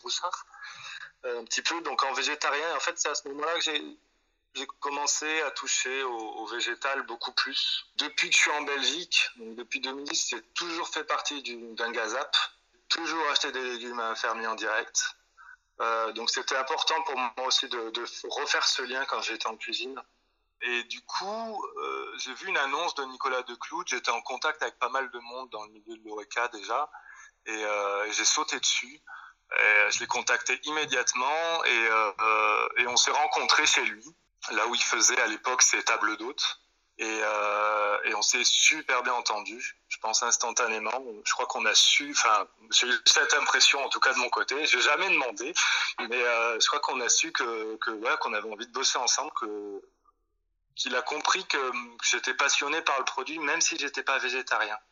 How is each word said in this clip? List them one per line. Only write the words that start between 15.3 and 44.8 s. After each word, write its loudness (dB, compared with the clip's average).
Euh, 0
donc -2
c'était 0
important 2
pour -2
moi -2
aussi 4
de, -4
de -6
f-, -10
refaire 0
ce 0
lien -4
quand -2
j'étais -4
en -4
cuisine. -6
Et 0
du -10
coup, -6
euh, -6
j'ai -6
vu -12
une 2
annonce 0
de -4
Nicolas -2
Decloux. -8
J'étais -2
en 0
contact -2
avec -4
pas 0
mal -2
de -12
monde -10
dans -10
le -18
milieu -16
de -20
l'horeca -4
déjà. -2
Et, -4
euh, 0
et -4
j'ai 2
sauté 0
dessus. -2
Et, 6
euh, 6
je -2
l'ai -6
contacté 0
immédiatement 0
et, 4
euh, 4
euh, 4
et 2
on 0
s'est 4
rencontrés 2
chez 2
lui, -6
là 2
où -2
il 0
faisait 4
à 2
l'époque 0
ses 4
tables 2
d'hôtes. -4
Et, -4
euh, 2
et 0
on 0
s'est 2
super 4
bien 0
entendu, -4
je -6
pense 0
instantanément. 0
Je 0
crois 0
qu'on -4
a 4
su, 4
enfin, 4
j'ai 4
eu 4
cette 6
impression 4
en -4
tout -2
cas 4
de 0
mon 0
côté. 0
J'ai 4